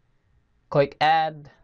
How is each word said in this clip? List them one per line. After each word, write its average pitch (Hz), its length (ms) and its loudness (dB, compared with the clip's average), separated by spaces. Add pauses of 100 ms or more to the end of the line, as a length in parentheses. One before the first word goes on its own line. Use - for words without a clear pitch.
(720)
Click 143 280 0
add. 156 520 -2 (140)